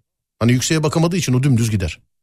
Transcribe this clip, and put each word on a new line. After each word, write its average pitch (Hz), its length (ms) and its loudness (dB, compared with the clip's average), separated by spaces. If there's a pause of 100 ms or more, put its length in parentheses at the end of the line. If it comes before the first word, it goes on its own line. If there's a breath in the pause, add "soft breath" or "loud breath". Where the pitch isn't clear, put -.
(400)
Hani 117 120 2
yükseğe 147 320 0
bakamadığı 170 340 0
için 127 160 -2
o 131 100 0
dümdüz 117 260 2
gider. 92 300 -4 (240)